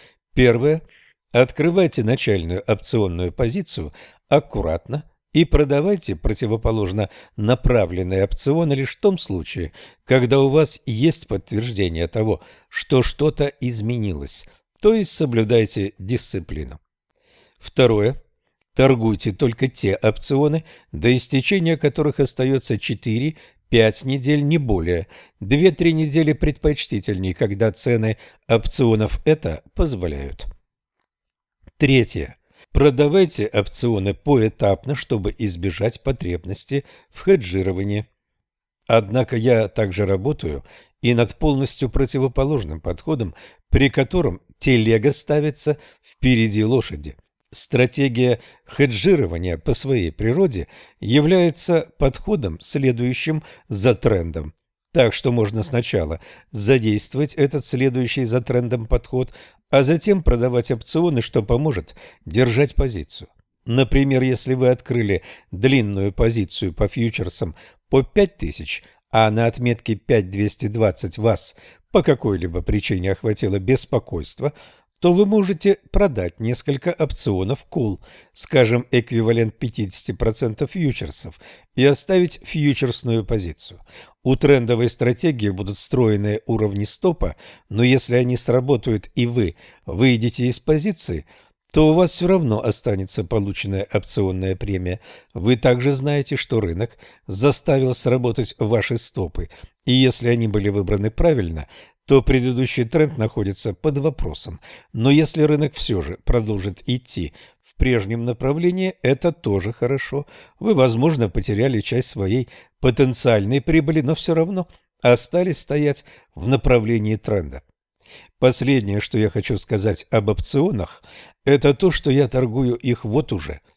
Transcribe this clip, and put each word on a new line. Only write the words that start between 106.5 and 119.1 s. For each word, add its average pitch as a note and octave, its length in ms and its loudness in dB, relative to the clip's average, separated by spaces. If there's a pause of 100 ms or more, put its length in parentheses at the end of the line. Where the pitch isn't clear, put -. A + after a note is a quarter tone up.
идти A#2+ 440 -6 (300)
в - 160 -20
прежнем A#2 480 0
направлении, E3+ 760 -2
это C#3 300 0
тоже G2 400 -4
хорошо. C3+ 540 -6 (340)
Вы, G#3+ 140 2
возможно, C3 560 2
потеряли A2+ 500 0
часть A#2 300 -4
своей G#2 400 -2 (320)
потенциальной B2 800 2
прибыли, D#3+ 400 0
но C3+ 120 0
все - 200 -2
равно E3+ 340 -2 (340)
остались D#3+ 580 2
стоять D3 440 -2 (320)
в A#2 140 -4
направлении A2+ 640 2
тренда. E2 480 -4 (760)
Последнее, B2 600 2
что - 180 -4